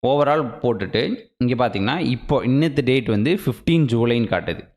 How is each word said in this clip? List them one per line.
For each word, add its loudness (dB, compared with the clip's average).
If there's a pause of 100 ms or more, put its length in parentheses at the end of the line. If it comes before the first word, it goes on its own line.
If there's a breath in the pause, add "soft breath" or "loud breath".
Overall 0
போட்டுட்டு, -2 (220)
இங்க 2
பாத்தீங்கன்னா, -2
இப்போ -2
இன்னத்து 2
டேட் 0
வந்து 0
ஃபிஃப்டீன் 2
ஜூலைன்னு 2
காட்டுது. -4